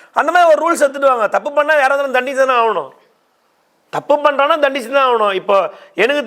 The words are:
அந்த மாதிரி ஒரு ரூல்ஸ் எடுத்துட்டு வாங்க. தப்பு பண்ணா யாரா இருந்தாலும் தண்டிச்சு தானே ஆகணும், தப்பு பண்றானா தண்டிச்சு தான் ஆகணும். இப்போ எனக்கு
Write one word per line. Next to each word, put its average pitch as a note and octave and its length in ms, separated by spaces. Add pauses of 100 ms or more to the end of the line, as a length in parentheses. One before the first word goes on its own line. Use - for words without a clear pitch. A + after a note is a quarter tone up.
(220)
அந்த D4 120
மாதிரி F4 200
ஒரு D4 100
ரூல்ஸ் D#4+ 220
எடுத்துட்டு C4+ 280
வாங்க. A3 140 (100)
தப்பு A#3 220
பண்ணா D4+ 240
யாரா C4+ 100
இருந்தாலும் C#4 260
தண்டிச்சு C4 260
தானே C4 180
ஆகணும், E3+ 280 (1040)
தப்பு C#4 180 (100)
பண்றானா C#4+ 400
தண்டிச்சு C4+ 320
தான் C4+ 140
ஆகணும். G#3 300
இப்போ G3 160 (460)
எனக்கு C#4 240